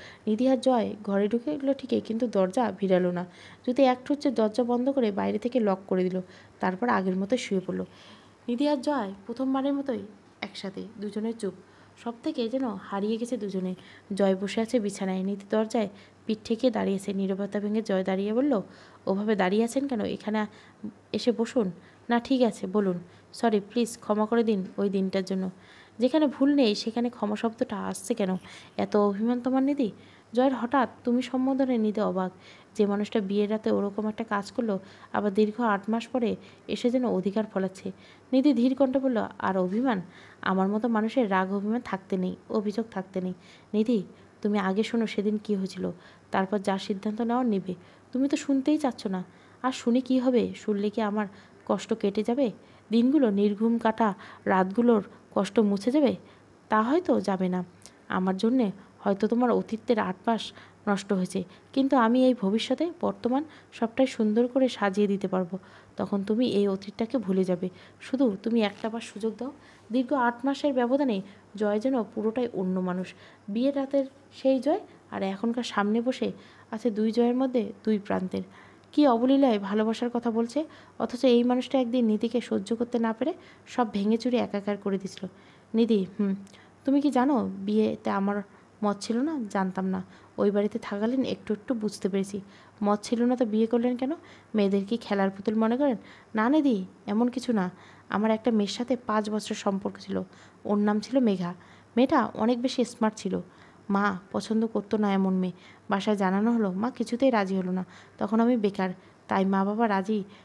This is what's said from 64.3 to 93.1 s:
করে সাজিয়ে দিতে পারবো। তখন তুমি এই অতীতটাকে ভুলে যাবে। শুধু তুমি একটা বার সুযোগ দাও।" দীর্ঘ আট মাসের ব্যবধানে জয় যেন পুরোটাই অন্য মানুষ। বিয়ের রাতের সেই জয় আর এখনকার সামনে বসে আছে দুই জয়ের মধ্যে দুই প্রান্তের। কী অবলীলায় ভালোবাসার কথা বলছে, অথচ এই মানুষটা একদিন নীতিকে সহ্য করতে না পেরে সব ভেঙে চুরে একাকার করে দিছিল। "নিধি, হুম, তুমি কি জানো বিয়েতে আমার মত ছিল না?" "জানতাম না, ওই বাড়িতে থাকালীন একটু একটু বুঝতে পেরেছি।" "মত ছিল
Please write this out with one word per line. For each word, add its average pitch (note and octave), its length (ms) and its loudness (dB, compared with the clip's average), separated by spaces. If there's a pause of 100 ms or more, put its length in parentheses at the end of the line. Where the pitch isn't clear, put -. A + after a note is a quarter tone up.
করে B3+ 220 2
সাজিয়ে G3+ 380 0
দিতে G3 200 0
পারবো। F#3 300 -2 (400)
তখন G3+ 260 -2
তুমি A3 240 0
এই G3+ 200 2
অতীতটাকে G3+ 500 -4
ভুলে F#3+ 260 0
যাবে। F3+ 260 -2 (320)
শুধু B3 420 0
তুমি A3+ 180 2
একটা G#3 280 -2
বার A3+ 120 -10
সুযোগ G#3+ 360 -6
দাও।" B3+ 140 -8 (400)
দীর্ঘ B3 220 0
আট A#3+ 320 0
মাসের C#4 280 0
ব্যবধানে B3 480 2 (340)
জয় G#3 240 0
যেন C4 240 0
পুরোটাই A3 500 -4
অন্য F#3 260 -2
মানুষ। F3+ 340 -4 (360)
বিয়ের B3+ 260 0
রাতের C4+ 300 0 (280)
সেই C4 260 2
জয় D4+ 200 2 (320)
আর G3 120 -6
এখনকার A3+ 400 -2
সামনে G#3+ 380 0
বসে A#3 300 -2 (400)
আছে A3+ 200 -2
দুই G#3+ 200 0
জয়ের A#3+ 240 2
মধ্যে B3+ 380 0 (120)
দুই G#3+ 140 2
প্রান্তের। F#3+ 420 -4 (500)
কী D4 160 4
অবলীলায় B3 520 4
ভালোবাসার A3 500 0
কথা A#3+ 220 -4
বলছে, A#3 340 -2 (340)
অথচ A#3+ 260 -2
এই A#3+ 180 6
মানুষটা B3 360 0
একদিন A#3+ 260 2
নীতিকে A3+ 360 0
সহ্য A3 340 -2
করতে A#3+ 240 -2
না A3+ 140 0
পেরে C4+ 200 -2 (340)
সব A#3+ 240 -2
ভেঙে G#3+ 260 2
চুরে B3 200 0
একাকার G3+ 400 -2
করে G3 200 -2
দিছিল। F#3 300 -10 (460)
"নিধি, A3 320 4 (140)
হুম, G3 160 0 (500)
তুমি C#4 160 4
কি C#4+ 100 2
জানো B3 460 2
বিয়েতে G#3+ 520 0
আমার G3+ 320 0 (420)
মত G3+ 160 0
ছিল A3+ 180 -2
না?" D4 220 -2 (100)
"জানতাম F#3+ 360 -2
না, F#3+ 180 -2 (340)
ওই G3+ 140 2
বাড়িতে G#3 280 0
থাকালীন A3+ 440 -2
একটু - 300 -4
একটু G#3 200 -4
বুঝতে G#3 360 -4
পেরেছি।" G3 320 -4 (420)
"মত G#3 180 2
ছিল A#3 220 -2